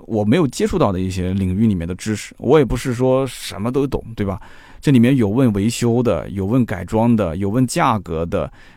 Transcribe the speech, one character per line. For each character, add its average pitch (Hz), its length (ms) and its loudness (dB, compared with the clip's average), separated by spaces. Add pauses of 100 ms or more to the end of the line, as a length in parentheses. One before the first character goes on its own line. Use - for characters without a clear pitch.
我 104 180 -2
没 113 140 4
有 170 80 4
接 202 220 0
触 208 100 -2
到 120 140 2
的 90 80 -2
一 92 100 -2
些 92 240 -4
领 95 220 0
域 110 100 2
里 107 80 4
面 85 140 -4
的 90 80 -6
知 107 200 -6
识。 - 220 -12
我 151 220 4
也 143 40 4
不 120 140 -2
是 127 160 -4
说 131 320 2
什 - 340 -10
么 117 120 -4
都 135 160 0
懂， - 160 -6 (120)
对 107 80 -4
吧？ 95 160 -4 (400)
这 151 120 2
里 127 80 6
面 127 180 4
有 110 100 2
问 117 260 2
维 101 140 0
修 120 360 0
的， 80 260 0
有 95 160 -4
问 120 180 2
改 92 220 -6
装 113 300 2
的， 87 220 0
有 98 120 -2
问 127 160 0
价 135 320 0
格 82 260 -6
的， 85 280 -4 (240)